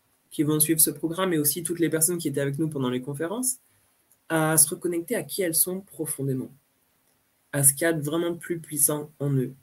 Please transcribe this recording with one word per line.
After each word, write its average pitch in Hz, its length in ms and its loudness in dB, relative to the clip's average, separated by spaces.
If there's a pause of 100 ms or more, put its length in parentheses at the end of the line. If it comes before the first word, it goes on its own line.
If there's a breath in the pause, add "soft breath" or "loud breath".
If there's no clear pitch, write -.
(300)
qui - 120 -2
vont 151 180 2
suivre 160 200 2
ce 160 100 2
programme 170 420 0
et 156 60 2
aussi 147 240 0
toutes 165 160 -4
les 160 120 2
personnes 165 280 2
qui 160 100 -4
étaient 139 120 0
avec 139 180 0
nous 160 100 0
pendant 135 220 -2
les 127 100 -2
conférences 165 560 -4 (720)
à 160 280 2
se - 140 6
reconnecter 175 440 -2
à 175 80 0
qui 143 200 -4
elles 170 120 0
sont 185 260 0
profondément, 139 720 -4 (1000)
à 143 100 0
ce 139 100 6
qu'il - 100 -8
y - 20 6
a 165 80 6
de 151 100 -2
vraiment 170 320 0
plus 175 240 -6
puissant 151 520 -2 (100)
en 143 140 0
eux. 131 180 0 (100)